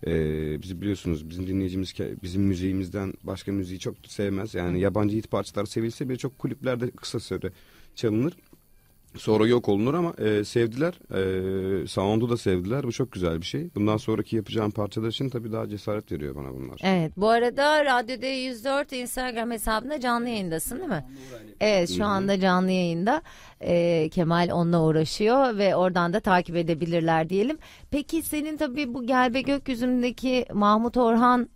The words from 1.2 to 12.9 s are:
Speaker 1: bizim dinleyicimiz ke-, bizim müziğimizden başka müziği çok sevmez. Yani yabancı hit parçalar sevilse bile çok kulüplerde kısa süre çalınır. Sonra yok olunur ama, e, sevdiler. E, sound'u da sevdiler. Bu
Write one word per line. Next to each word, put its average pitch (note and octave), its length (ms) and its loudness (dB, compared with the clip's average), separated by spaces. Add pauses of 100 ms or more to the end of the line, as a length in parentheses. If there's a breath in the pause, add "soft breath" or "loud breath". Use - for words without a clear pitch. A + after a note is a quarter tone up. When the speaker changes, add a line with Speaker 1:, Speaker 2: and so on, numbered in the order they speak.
Speaker 1:
bizim F2+ 160 -8
dinleyicimiz F#2+ 440 -2
ke-, - 320 -8
bizim F#2 200 -2
müziğimizden F#2+ 680 -2 (120)
başka G2 280 -6
müziği F#2+ 260 -4
çok G2+ 160 -8 (140)
sevmez. G2+ 460 -4
Yani F2+ 260 -2
yabancı G2+ 360 2
hit A2 140 -4
parçalar G2+ 360 -4
sevilse A#2 420 -4
bile B2 100 -4
çok B2+ 200 -8
kulüplerde B2+ 520 -4
kısa - 300 -8
süre F#2 300 -6 (440 soft breath)
çalınır. A#2+ 380 0 (840)
Sonra G#2+ 300 4
yok A#2+ 220 4
olunur G#2+ 260 2
ama, E3+ 240 0
e, G#2+ 260 2
sevdiler. A#2+ 500 0 (200)
E, F#2+ 720 0
sound'u G#2+ 440 2
da A#2+ 60 2
sevdiler. G2+ 480 0
Bu A#2+ 80 -2